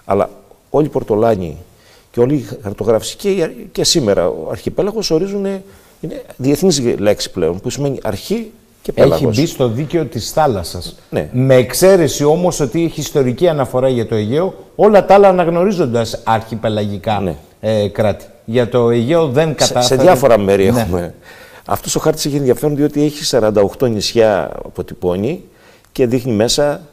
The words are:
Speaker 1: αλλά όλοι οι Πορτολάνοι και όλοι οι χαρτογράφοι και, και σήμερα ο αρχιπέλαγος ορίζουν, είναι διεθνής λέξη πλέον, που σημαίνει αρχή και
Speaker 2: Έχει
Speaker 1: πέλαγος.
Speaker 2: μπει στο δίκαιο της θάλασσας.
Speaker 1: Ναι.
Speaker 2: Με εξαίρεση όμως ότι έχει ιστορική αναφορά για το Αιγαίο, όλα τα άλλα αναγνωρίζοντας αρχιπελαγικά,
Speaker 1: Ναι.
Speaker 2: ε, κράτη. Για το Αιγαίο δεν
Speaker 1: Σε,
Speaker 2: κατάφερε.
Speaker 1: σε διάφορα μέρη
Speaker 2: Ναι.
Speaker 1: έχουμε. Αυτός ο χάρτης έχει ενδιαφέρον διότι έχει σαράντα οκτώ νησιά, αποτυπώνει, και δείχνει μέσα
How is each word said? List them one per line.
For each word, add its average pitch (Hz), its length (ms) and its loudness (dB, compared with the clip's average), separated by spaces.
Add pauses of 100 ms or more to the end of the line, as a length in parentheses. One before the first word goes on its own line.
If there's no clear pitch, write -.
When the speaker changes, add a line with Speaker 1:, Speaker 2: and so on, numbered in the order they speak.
Speaker 1:
αλλά 98 260 0 (400)
όλοι 147 160 0
οι - 20 -6
Πορτολάνοι 107 680 0 (540)
και - 100 -2
όλοι 127 140 2
οι 123 120 -4 (160)
χαρτογράφοι 107 540 -2
και, 190 340 -2 (220)
και 170 120 -2
σήμερα 101 440 2
ο 80 220 -6
αρχιπέλαγος 190 600 -4
ορίζουν, 196 340 -2 (560)
είναι - 240 -12 (120)
διεθνής 143 440 0 (180)
λέξη 101 320 0
πλέον, 87 300 -2
που 123 100 -6
σημαίνει 135 320 -4
αρχή 202 480 -6 (320)
και - 120 -10
Speaker 2:
Έχει - 140 4
Speaker 1:
πέλαγος. 156 280 0
Speaker 2:
μπει 147 100 2
στο 139 220 -2
δίκαιο 151 360 -2
της 117 260 -8
θάλασσας. 98 680 -4 (120)
Speaker 1:
Ναι. 87 220 -4
Speaker 2:
Με 131 220 4
εξαίρεση 143 720 4
όμως 170 360 0
ότι 156 240 -2
έχει 156 160 -6
ιστορική 139 480 0
αναφορά 135 400 0
για 120 180 0
το - 80 -4
Αιγαίο, 131 400 -2 (220)
όλα 196 300 4
τα 185 80 6
άλλα 202 140 8
αναγνωρίζοντας 170 960 0
αρχιπελαγικά, 107 960 -2
Speaker 1:
Ναι. 87 160 -4 (240)
Speaker 2:
ε, 104 280 0
κράτη. 104 360 -2 (200)
Για 117 240 0
το 120 220 2
Αιγαίο 139 380 2
δεν 143 200 0
Speaker 1:
Σε, 147 60 -4
Speaker 2:
κατάφερε. 123 300 0
Speaker 1:
σε 131 120 2
διάφορα 135 420 6
μέρη 98 340 4
Speaker 2:
Ναι. 123 80 2
Speaker 1:
έχουμε. 87 340 -4 (500)
Αυτός - 320 -4
ο 156 40 0
χάρτης 156 260 0
έχει 143 100 -2
ενδιαφέρον 143 400 0
διότι 147 260 0
έχει 147 220 -2
σαράντα 107 360 2
οκτώ 101 260 0
νησιά, 107 640 0 (140)
αποτυπώνει, 95 800 -6 (480)
και 131 140 0
δείχνει 123 260 -2
μέσα 143 480 0 (120)